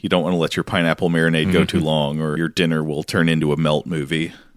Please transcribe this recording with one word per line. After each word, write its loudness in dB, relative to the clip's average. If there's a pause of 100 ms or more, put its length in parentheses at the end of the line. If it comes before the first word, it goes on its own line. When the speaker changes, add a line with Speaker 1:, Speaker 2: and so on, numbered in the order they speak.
Speaker 1:
you -2
don't 2
wanna 0
let 0
your -2
pineapple 0
marinade 2
go 4
too -2
Speaker 2:
Mm-hmm. 0
Speaker 1:
long, 0
or -4
your -2
dinner 0
will -4
turn 0
into 2
a 0
melt 0
movie. -4 (220)